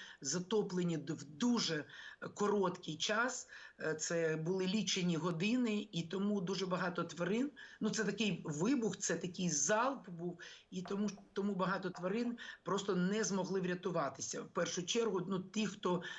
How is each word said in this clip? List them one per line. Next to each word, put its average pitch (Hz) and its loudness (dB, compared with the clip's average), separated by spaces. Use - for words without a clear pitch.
затоплені 175 0
д-, 151 -4
в - -6
дуже 180 2
короткий 190 2
час. 233 0
Е, 156 0
це 160 2
були 185 2
лічені 185 2
години, 208 2
і 165 -2
тому 202 0
дуже 185 0
багато 180 0
тварин, 196 0
ну, 214 2
це 220 0
такий 202 0
вибух, 190 2
це - 0
такий 180 -2
залп 220 2
був, 170 -6
і 185 -6
тому, 202 -2
тому 202 0
багато 185 0
тварин 226 -2
просто 190 0
не 190 4
змогли 190 0
врятуватися. 175 -2
В - -10
першу 170 -2
чергу, 208 2
ну, 190 0
ті, 214 -2
хто 175 0